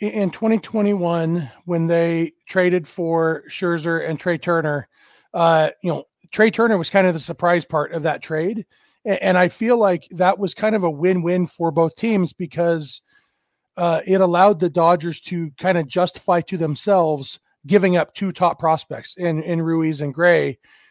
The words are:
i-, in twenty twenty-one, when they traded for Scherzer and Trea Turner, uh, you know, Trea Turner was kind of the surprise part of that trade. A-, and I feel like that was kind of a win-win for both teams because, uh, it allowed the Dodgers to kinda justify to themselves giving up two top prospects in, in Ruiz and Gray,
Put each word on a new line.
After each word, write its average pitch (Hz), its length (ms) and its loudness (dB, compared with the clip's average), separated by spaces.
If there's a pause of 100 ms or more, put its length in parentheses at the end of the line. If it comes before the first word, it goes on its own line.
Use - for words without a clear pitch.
i-, 214 40 -2
in 202 260 -2
twenty 220 260 0
twenty-one, 175 920 -2 (160)
when 170 220 -2
they 170 460 0 (140)
traded 180 400 0
for 165 600 -2
Scherzer 165 600 -2
and 156 120 -4
Trea 175 180 -2
Turner, 156 500 -2 (460)
uh, 165 360 4 (140)
you 175 80 -2
know, 139 140 -4 (260)
Trea 220 180 4
Turner 226 280 2
was 165 120 -4
kind 196 160 4
of 185 80 2
the 165 60 -6
surprise 175 460 0
part 147 260 -4
of 165 120 -6
that 151 200 -2
trade. 170 420 -4 (400)
A-, 196 180 -2
and 185 140 2
I 180 120 4
feel 233 280 0
like 190 320 0
that 185 300 2
was 196 160 -4
kind 220 200 0
of 196 80 0
a 175 60 0
win-win 175 560 0
for 165 240 -4
both 160 260 0
teams 208 380 -2
because, 165 680 -4 (720)
uh, 170 300 0
it 190 120 2
allowed 185 400 4
the 175 100 0
Dodgers 165 520 2
to 165 300 -8
kinda 175 320 -2
justify 180 580 -2
to 180 160 -8
themselves 156 840 -2 (280)
giving 185 280 4
up 165 200 -2
two 196 160 -4
top 170 260 0
prospects - 600 -4
in, 165 260 -2
in 165 180 -2
Ruiz 160 400 -2
and 143 140 -6
Gray, 156 420 2 (320)